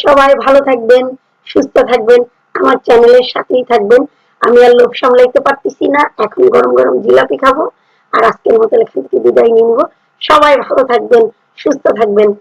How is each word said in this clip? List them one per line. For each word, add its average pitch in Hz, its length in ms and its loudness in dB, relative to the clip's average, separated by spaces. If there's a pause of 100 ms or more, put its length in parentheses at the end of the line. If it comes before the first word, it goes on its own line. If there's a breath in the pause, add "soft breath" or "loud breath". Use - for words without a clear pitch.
সবাই 277 260 2 (140)
ভালো 269 140 2 (100)
থাকবেন, 247 340 0 (480)
সুস্থ - 240 -4 (160)
থাকবেন, 240 300 2 (380)
আমার 262 260 0
চ্যানেলের 240 480 4
সাথেই - 380 -6
থাকবেন। 233 300 2 (440)
আমি 240 200 2
আর 240 140 4
লোভ 240 120 2 (100)
সামলাইতে 247 460 2
পারতেছি - 380 -6 (100)
না, 294 60 -2 (240)
এখন 277 160 -6 (140)
গরম 123 220 0
গরম 254 180 0 (100)
জিলাপি 262 380 0
খাবো। 269 200 -2 (500)
আর - 160 -2
আজকের - 300 -2
মতো - 140 -2 (100)
এখান - 200 -8
থেকে - 220 -6
বিদায় 233 300 2
নিয়ে 226 140 2
নিব। 233 100 -2 (500)
সবাই 294 240 2 (120)
ভালো - 160 -2 (100)
থাকবেন, 226 320 0 (380)
সুস্থ 277 240 -4 (140)
থাকবেন। 208 300 0 (120)